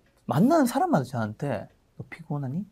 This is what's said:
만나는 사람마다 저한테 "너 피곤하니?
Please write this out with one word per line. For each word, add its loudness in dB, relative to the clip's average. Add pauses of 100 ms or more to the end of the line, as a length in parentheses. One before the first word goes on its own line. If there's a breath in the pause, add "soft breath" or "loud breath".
(260 soft breath)
만나는 4
사람마다 2
저한테 -4 (280)
"너 -12
피곤하니? -8